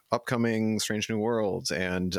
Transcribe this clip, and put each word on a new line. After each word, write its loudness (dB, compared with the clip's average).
upcoming 2
Strange -2
New 0
Worlds, 0
and, 0